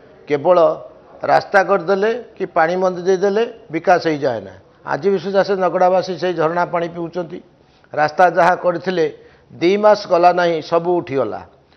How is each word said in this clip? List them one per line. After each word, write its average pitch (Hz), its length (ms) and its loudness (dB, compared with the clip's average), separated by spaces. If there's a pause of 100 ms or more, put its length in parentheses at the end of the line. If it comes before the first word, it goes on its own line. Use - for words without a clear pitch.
(280)
କେବଳ 147 300 2 (680)
ରାସ୍ତା 147 400 2
କରିଦେଲେ 190 480 0 (260)
କି 190 80 -6
ପାଣି 170 300 0
ମନ୍ଦି 185 260 -2
ଦେଇଦେଲେ 190 420 0 (280)
ବିକାଶ 170 360 0
ହେଇଯାଏ 139 340 -2
ନା। 95 120 -18 (320)
ଆଜି 143 240 -4
ବି 196 100 0
ସୁଦ୍ଧା 190 240 -2
ସେ 190 120 -2
ନଗଡ଼ାବାସୀ 180 640 0
ସେଇ 185 140 -2
ଝରଣା 165 320 0
ପାଣି 170 240 -4
ପିଉଛନ୍ତି। 170 500 -10 (540)
ରାସ୍ତା 151 360 0
ଯାହା 175 260 4
କରିଥିଲେ 175 500 -2 (460)
ଦି 165 260 -2
ମାସ 208 300 4
ଗଲା 175 260 4
ନାହିଁ, 175 280 0
ସବୁ 170 360 -2
ଉଠିଗଲା। 120 440 -4 (360)